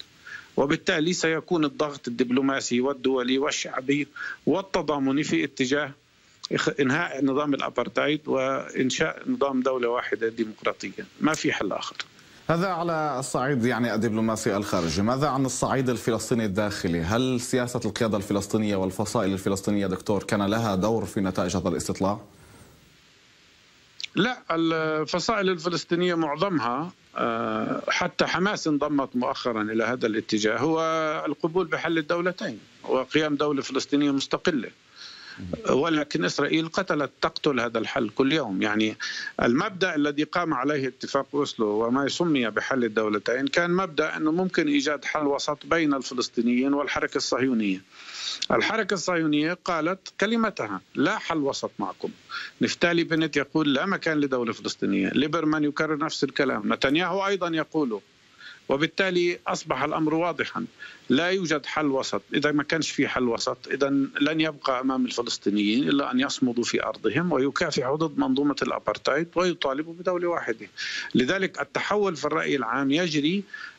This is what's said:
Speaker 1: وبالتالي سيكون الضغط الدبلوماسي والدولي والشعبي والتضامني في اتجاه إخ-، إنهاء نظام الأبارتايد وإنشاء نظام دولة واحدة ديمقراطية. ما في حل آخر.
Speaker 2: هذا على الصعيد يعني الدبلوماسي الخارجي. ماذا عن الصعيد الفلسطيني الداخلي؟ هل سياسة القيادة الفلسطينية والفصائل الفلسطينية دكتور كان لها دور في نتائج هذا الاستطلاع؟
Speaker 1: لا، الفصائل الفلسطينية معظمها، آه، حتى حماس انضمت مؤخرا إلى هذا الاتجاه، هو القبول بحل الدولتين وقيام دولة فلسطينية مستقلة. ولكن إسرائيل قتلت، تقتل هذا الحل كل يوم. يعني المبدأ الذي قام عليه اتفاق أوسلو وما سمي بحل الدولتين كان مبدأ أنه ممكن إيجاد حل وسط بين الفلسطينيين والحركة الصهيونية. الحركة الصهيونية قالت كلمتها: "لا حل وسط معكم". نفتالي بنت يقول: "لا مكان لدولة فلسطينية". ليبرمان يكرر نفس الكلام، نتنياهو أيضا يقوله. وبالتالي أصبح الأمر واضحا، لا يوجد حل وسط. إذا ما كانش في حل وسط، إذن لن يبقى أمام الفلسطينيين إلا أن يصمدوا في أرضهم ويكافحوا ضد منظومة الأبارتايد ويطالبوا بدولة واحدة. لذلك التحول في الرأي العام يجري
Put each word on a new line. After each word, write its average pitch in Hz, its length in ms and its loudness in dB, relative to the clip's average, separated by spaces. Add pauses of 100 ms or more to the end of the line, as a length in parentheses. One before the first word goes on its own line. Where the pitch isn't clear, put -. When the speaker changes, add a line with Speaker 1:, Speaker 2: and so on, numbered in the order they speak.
(580)
Speaker 1:
وبالتالي 160 560 2
سيكون 160 520 0
الضغط 143 420 -2
الدبلوماسي 123 760 2
والدولي 131 560 2
والشعبي 139 680 0 (380)
والتضامني 147 760 2
في 160 200 0
اتجاه 139 480 0 (640)
إخ-، - 260 0
إنهاء 143 460 2
نظام 139 280 2
الأبارتايد 135 760 0
وإنشاء 131 1000 0
نظام 131 340 0
دولة 127 280 2
واحدة 113 380 -2
ديمقراطية. 107 760 -6 (160)
ما 151 120 4
في 147 200 -2
حل 101 180 -2
آخر. - 240 -8 (540)
Speaker 2:
هذا 170 180 2
على 160 520 -2
الصعيد 131 460 0
يعني 120 280 2
الدبلوماسي 110 640 0
الخارجي. 90 440 0
ماذا 131 260 2
عن 135 180 0
الصعيد 127 440 0
الفلسطيني 113 560 0
الداخلي؟ 92 560 0
هل 120 400 0
سياسة 123 440 -2
القيادة 107 320 0
الفلسطينية 101 580 0
والفصائل 95 580 0
الفلسطينية 98 540 0
دكتور 92 360 -2
كان 101 220 0
لها 107 300 2
دور 104 300 2
في 95 160 -4
نتائج 92 360 0
هذا 90 120 0
الاستطلاع؟ 95 500 -2 (2000)
Speaker 1:
لا، 240 360 0
الفصائل 165 960 0
الفلسطينية 175 680 0
معظمها، 156 760 0 (240)
آه، 113 760 -2
حتى - 360 0
حماس 180 420 0
انضمت 143 480 0
مؤخرا 123 460 -2
إلى 110 220 0
هذا 123 240 0
الاتجاه، 107 500 0
هو 160 240 2 (460)
القبول 170 400 0
بحل 160 300 0
الدولتين 175 600 -2 (240)
وقيام 143 520 2
دولة 147 260 2
فلسطينية 143 500 0
مستقلة. 139 580 0 (1000)
ولكن 156 560 2
إسرائيل 160 420 0
قتلت، 160 440 -2 (100)
تقتل 151 380 0
هذا 117 200 0
الحل 110 300 -2
كل 135 240 2
يوم. 110 280 0
يعني 107 360 2 (440)
المبدأ 175 540 2
الذي 147 280 0
قام 170 300 -2
عليه 135 340 0
اتفاق 131 460 -2
أوسلو 131 340 0
وما 117 400 2
سمي 135 420 0
بحل 117 340 0
الدولتين 110 640 0
كان 175 240 2
مبدأ 165 460 0
أنه 156 140 0
ممكن 175 360 0
إيجاد 143 380 0
حل 151 220 0
وسط 143 380 -2
بين 151 280 2
الفلسطينيين 123 800 0
والحركة 143 440 0
الصهيونية. 117 640 0 (720)
الحركة 202 420 2
الصهيونية 160 720 0
قالت 175 540 -2
كلمتها: 196 600 0 (140)
"لا 185 220 2
حل 170 200 -2
وسط 135 420 -2
معكم". 95 300 -6 (520)
نفتالي 170 420 2
بنت 156 340 0
يقول: 147 360 0
"لا 143 120 0
مكان 165 320 0
لدولة 131 360 0
فلسطينية". 98 560 -2
ليبرمان 156 540 2
يكرر 151 340 0
نفس 151 260 -4
الكلام، 120 500 0
نتنياهو 170 540 0
أيضا 190 200 0
يقوله. 151 540 -2 (680)
وبالتالي 175 760 0
أصبح 143 360 -2
الأمر 156 300 0
واضحا، 160 520 -2 (440)
لا 151 180 4
يوجد 175 380 0
حل 156 200 -2
وسط. 131 360 -2 (120)
إذا 147 180 2
ما 147 120 2
كانش 160 280 0
في 135 160 2
حل 127 160 0
وسط، 120 340 0 (140)
إذن 139 380 2 (120)
لن 156 200 2
يبقى 135 400 0
أمام 131 240 2
الفلسطينيين 113 840 0
إلا 139 220 0
أن 127 80 2
يصمدوا 123 440 0
في - 200 0
أرضهم 113 480 0
ويكافحوا 139 640 0
ضد 156 220 -2
منظومة 139 440 2
الأبارتايد 143 760 -2
ويطالبوا 165 580 -2
بدولة 175 340 -2
واحدة. 120 400 -4 (480)
لذلك 180 460 0
التحول 190 540 0
في 139 100 -6
الرأي 156 300 0
العام 131 360 0
يجري 165 520 0 (360)